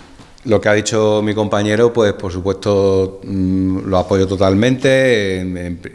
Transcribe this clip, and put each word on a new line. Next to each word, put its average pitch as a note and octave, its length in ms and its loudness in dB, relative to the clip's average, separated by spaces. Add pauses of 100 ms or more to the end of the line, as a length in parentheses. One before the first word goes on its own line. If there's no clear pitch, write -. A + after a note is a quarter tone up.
(460)
lo G#2 140 2
que G#2 80 -2
ha G#2 60 4
dicho G#2+ 500 0
mi G#2+ 100 0
compañero, G#2+ 600 0
pues A2 200 2
por F#2 200 -8
supuesto, F#2+ 920 0
mm, F#2+ 640 -2
lo F#2 100 0
apoyo F#2+ 300 0
totalmente, G#2+ 1120 2
en, F2+ 180 -6
en, F2 220 -8 (160)